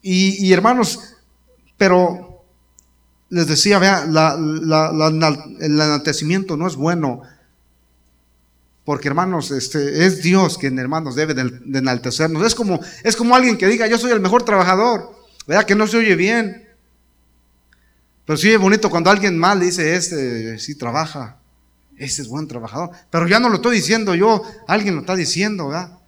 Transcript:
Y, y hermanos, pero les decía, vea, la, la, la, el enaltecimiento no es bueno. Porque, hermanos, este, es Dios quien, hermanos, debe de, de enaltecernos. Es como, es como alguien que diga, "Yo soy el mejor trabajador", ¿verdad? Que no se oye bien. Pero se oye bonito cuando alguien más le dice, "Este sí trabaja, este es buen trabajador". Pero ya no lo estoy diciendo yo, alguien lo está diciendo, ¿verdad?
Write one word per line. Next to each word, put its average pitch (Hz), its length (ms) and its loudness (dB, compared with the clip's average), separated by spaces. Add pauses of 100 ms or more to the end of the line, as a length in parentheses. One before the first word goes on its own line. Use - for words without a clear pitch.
Y, 190 420 0
y 185 100 4
hermanos, 220 460 2 (760)
pero 180 540 2 (960)
les 170 180 0
decía, 185 320 2
vea, 180 260 2
la, 156 320 2
la, 156 540 0
la, 156 540 0 (140)
el 151 140 -2
enaltecimiento 151 840 -2
no 170 120 -4
es 160 80 -6
bueno. 147 480 -4 (1600)
Porque, 147 220 -4
hermanos, 165 420 -2
este, 143 560 -2
es 185 160 0
Dios 180 380 2
quien, 131 180 -4
hermanos, 139 380 -4
debe 151 180 -2
de, 131 100 -2
de 127 360 -6
enaltecernos. 131 680 -2
Es 233 80 0
como, 196 260 -2 (240)
es 226 120 0
como 240 200 2
alguien 254 220 4
que 185 100 2
diga, 226 200 2
"Yo 226 100 2
soy 240 140 0
el 220 80 2
mejor 196 240 2
trabajador", 202 680 2 (360)
¿verdad? 196 180 2
Que 202 100 2
no 214 120 2
se 202 100 0
oye 214 180 4
bien. 202 520 -2 (1600)
Pero 156 120 -2
se 175 100 2
oye 220 100 6
bonito 202 340 2
cuando 170 180 2
alguien 196 280 2
más 190 200 2
le 175 80 0
dice, 175 300 -2
"Este 120 640 -6
sí 143 160 -12
trabaja, 135 640 -8 (600)
este 135 240 -10
es 120 60 -12
buen 143 200 -10
trabajador". 123 440 -12 (180)
Pero 165 180 0
ya 208 120 4
no 247 100 2
lo 208 60 2
estoy 233 220 0
diciendo 196 360 0
yo, 202 300 2 (240)
alguien 202 260 0
lo 147 80 -4
está 185 140 -4
diciendo, 175 540 -4
¿verdad? 175 280 -10 (100)